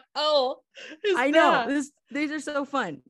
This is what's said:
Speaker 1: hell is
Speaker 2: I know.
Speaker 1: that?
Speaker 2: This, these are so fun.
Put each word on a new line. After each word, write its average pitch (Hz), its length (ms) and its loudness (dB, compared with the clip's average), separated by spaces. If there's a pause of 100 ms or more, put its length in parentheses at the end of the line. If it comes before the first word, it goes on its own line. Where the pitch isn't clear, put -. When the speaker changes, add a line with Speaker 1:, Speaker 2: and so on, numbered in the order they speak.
(140)
Speaker 1:
hell 294 500 0 (400)
is 392 120 2
Speaker 2:
I 262 140 2
know. 294 320 4
Speaker 1:
that? 233 40 -6
Speaker 2:
This, 285 260 -4 (180)
these 285 200 -4
are 302 100 -8
so 285 240 -6
fun. 196 460 -6